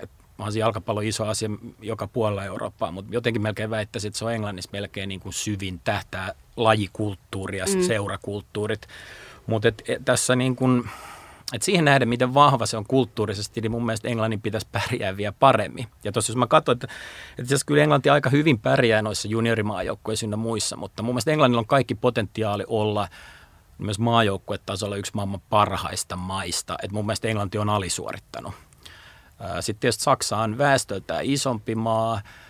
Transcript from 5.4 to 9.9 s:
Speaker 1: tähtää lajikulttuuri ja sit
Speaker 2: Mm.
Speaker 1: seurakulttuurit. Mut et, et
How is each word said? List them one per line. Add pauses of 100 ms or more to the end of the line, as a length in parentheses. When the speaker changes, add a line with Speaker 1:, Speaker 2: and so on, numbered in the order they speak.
Speaker 1:
tähtää (220)
lajikulttuuri
ja
sit
Speaker 2:
Mm.
Speaker 1:
seurakulttuurit. (600)
Mut
et,
et